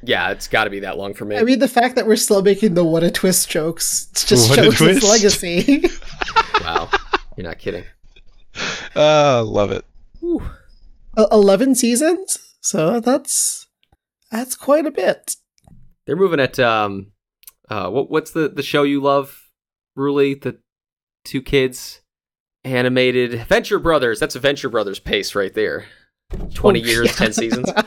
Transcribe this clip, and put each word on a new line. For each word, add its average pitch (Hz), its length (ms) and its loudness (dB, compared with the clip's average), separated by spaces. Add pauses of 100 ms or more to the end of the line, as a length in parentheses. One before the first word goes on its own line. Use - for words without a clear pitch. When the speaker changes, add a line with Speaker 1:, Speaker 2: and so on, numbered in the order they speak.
Speaker 1:
Yeah, 98 280 -2
it's - 160 -10
gotta 110 220 0
be 98 120 -8
that 95 160 -8
long 101 160 -8
for 107 120 -12
me. 104 120 -6
Speaker 2:
I 220 60 2
mean, 262 160 2
the 277 100 2
fact 247 260 0
that 220 120 -2
we're 220 100 4
still 202 240 2
making 196 320 2
the 175 120 2
"What 160 180 0
a 175 80 2
twist" - 380 0
jokes, - 640 -4
it - 160 -4
just 120 220 6
Speaker 3:
What 139 100 6
a - 40 6
Speaker 2:
shows - 100 6
its - 60 0 (220)
Speaker 3:
twist. - 20 2
Speaker 2:
legacy. 202 880 2
<laughs> - 40 -4 (680)
Speaker 1:
Wow. 82 280 -4 (480)
You're 90 100 -10
not 82 120 -12
kidding. 92 260 -8 (1080)
Speaker 3:
Uh, 147 520 4
love 104 260 0
it. - 140 -6 (340)
Speaker 2:
Whew. 339 220 -2 (760)
Uh, 220 160 4
eleven 214 440 4
seasons? 302 640 0 (220)
So 185 400 -2
that's, - 680 -2 (640)
that's 247 260 -8
quite 294 280 0
a 302 60 -4
bit. - 460 -4 (680)
Speaker 1:
They're 147 120 -4
moving 170 240 2
at, 127 180 -2
um, 104 520 0 (580)
uh, 95 200 -6
what, 120 220 -4
what's 156 200 -4
the, 156 180 -2
the 143 140 -8
show 147 200 0
you 143 160 0
love, 139 500 -2 (480)
Ruli? 139 440 0
The 123 180 -8 (640)
two 135 180 -6
kids, 131 600 -2 (640)
animated, 127 800 0
Venture 196 320 0
Brothers. 135 400 0
That's 156 160 -4
a 127 40 -12
Venture 139 300 -2
Brothers 104 300 -2
pace - 360 -4
right 98 180 -2
there. 92 320 -2 (680)
Twenty 113 280 2
Speaker 2:
Oh, 117 40 -10
Speaker 1:
years, 117 220 0
Speaker 2:
yeah. - 60 -2
Speaker 1:
ten 110 200 -2
seasons. 117 380 -2 (160)